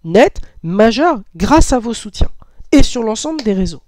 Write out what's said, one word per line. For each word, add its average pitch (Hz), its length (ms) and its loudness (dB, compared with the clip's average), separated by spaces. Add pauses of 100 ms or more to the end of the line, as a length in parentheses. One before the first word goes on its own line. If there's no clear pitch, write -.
nettes, 208 340 2 (240)
majeures, 220 560 0 (160)
grâce 254 380 2
à 247 60 0
vos 226 140 -6
soutiens - 380 -2 (400)
et 294 120 6
sur 240 200 0
l'ensemble 277 400 -6
des 214 100 -2
réseaux. 175 340 -6